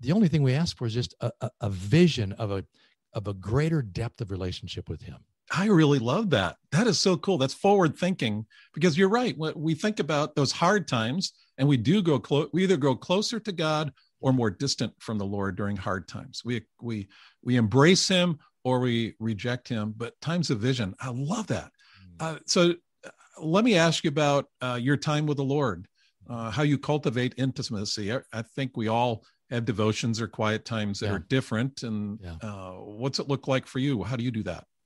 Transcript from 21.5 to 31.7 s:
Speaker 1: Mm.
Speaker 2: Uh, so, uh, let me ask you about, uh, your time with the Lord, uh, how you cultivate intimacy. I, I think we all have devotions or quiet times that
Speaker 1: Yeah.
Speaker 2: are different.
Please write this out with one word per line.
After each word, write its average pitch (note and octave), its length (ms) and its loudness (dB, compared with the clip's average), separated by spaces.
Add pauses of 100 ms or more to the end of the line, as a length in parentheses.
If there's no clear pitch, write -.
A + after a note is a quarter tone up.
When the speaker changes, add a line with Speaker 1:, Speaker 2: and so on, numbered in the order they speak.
Speaker 1:
Mm. D#3+ 180 -6
Speaker 2:
Uh, - 100 -16
so, F3 280 4 (300)
uh, - 60 -18 (300)
let E3+ 240 2
me A#3 120 6
ask E3 280 4
you E3+ 40 0
about, C#3+ 380 2 (160)
uh, B2 180 -2
your C3+ 160 4
time D3+ 300 -2
with D3 100 0
the C#3 80 -4
Lord, C3 420 -2 (440)
uh, A#2 200 -8
how C3 120 -2
you D3 160 2
cultivate C3 580 -2
intimacy. A2 760 -4
I, A#2 80 -4 (120)
I A2 100 -6
think C3 340 -8
we A2 120 -2
all A#2 360 0 (260)
have A#2 160 -4
devotions A2 560 0
or G#2+ 40 -2
quiet G#2+ 380 -2
times G#2 360 -4
that A2 80 -4
Speaker 1:
Yeah. G#2 40 0
Speaker 2:
are G2 60 -2
different. C3 640 -2